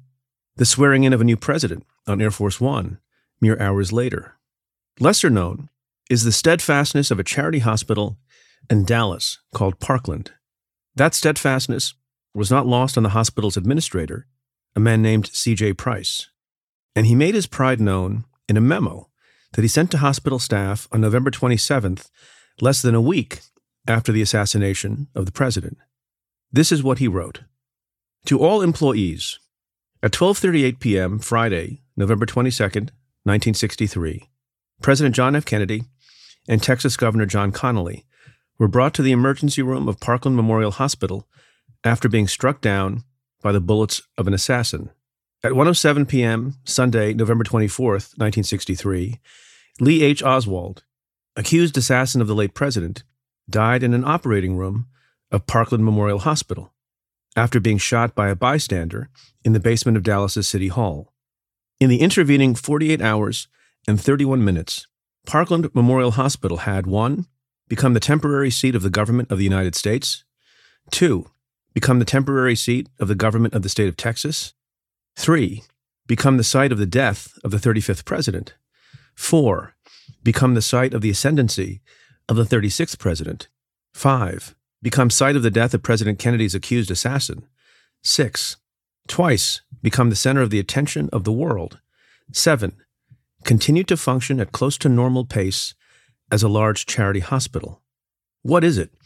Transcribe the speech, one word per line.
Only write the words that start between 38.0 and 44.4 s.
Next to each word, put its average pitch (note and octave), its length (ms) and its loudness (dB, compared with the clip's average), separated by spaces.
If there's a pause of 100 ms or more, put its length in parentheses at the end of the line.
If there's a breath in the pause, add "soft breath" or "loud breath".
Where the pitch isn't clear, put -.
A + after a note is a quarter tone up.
were A2 100 2
brought B2 280 2
to D3+ 60 -2
the C3 120 4
emergency C3+ 480 0
room C3 260 -4
of G#2 140 -6
Parkland B2 340 0
Memorial A2 360 2
Hospital G2+ 560 -4 (560 soft breath)
after A#2 260 2
being G#2 180 2
struck C3 320 -2
down G2 460 -2 (360)
by G#2 100 0
the G2 100 2
bullets G#2+ 400 0 (160)
of F#2 100 -2
an G2 60 0
assassin. A2+ 560 -2 (540)